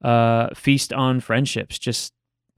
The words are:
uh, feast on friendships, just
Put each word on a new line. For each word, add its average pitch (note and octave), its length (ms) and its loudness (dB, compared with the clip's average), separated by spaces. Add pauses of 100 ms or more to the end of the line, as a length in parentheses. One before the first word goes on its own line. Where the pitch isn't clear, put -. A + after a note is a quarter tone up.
uh, A#2 520 2
feast - 400 0
on C3 260 0
friendships, A#2 580 -2
just - 360 -6 (440)